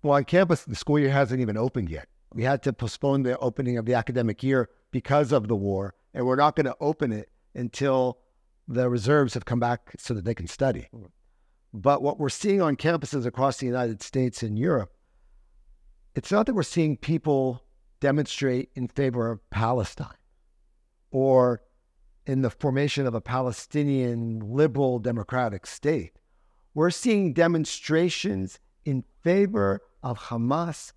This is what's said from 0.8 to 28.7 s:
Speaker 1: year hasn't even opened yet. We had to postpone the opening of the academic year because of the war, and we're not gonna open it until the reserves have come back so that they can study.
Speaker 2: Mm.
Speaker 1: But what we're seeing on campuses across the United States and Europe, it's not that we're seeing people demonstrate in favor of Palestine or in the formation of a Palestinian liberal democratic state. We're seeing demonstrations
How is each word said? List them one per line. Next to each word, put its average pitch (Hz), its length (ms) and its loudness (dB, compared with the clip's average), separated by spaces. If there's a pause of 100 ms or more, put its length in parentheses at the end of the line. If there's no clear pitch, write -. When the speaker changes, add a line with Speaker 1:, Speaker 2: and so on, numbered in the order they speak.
Speaker 1:
year 143 100 4
hasn't 131 320 2
even 107 160 -2
opened 113 320 -2
yet. 78 180 -10 (280)
We 117 80 -4
had 131 220 0
to 131 100 0
postpone 139 480 -2
the 123 160 0
opening 123 400 -2
of 110 80 -4
the 123 80 2
academic 117 480 0
year 131 260 2 (220)
because 143 420 2
of 107 160 2
the 113 80 2
war, 98 380 -4 (180)
and 127 140 -2
we're 127 100 2
not 147 180 4
gonna 135 260 0
open 147 320 0
it 107 180 -8 (240)
until 127 640 0 (480)
the 123 220 0
reserves 123 460 2
have 120 100 -6
come 120 160 -2
back 120 380 -4
so - 160 -6
that 98 100 -6
they 113 80 -2
can 87 140 -6
study. - 480 -2
Speaker 2:
Mm. 101 160 -20 (640)
Speaker 1:
But 135 260 2
what 143 180 -2
we're 143 120 0
seeing 202 320 0
on 147 140 2
campuses 147 500 -2
across 131 320 0
the 131 80 -4
United 120 360 -2
States 127 400 -2
and 107 160 -4
Europe, 127 320 0 (1200)
it's - 180 -4
not 214 140 2
that - 80 -2
we're 175 80 0
seeing 151 340 0
people 139 680 -2 (380)
demonstrate 139 760 0
in 127 140 -6
favor 120 420 -2
of 110 200 -10
Palestine 113 680 -2 (960)
or 131 500 4 (640)
in 135 160 0
the 127 80 2
formation 139 580 0
of 117 80 -2
a 110 60 -2
Palestinian 123 1200 -2
liberal 127 580 2
democratic 117 680 -4
state. 147 460 -4 (600)
We're 160 180 2
seeing 196 440 2
demonstrations 165 1300 0 (260)